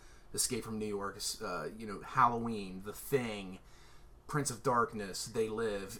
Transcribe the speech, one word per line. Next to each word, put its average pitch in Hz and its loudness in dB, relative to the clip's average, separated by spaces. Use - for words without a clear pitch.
Escape 110 2
from 110 -4
New 107 0
York, 98 -2
uh, 87 -2
you 113 -8
know, 98 -6
Halloween, 117 4
The 101 -6
Thing, 104 -2
Prince 143 2
of 110 -8
Darkness, 113 2
They 110 2
Live. 107 -2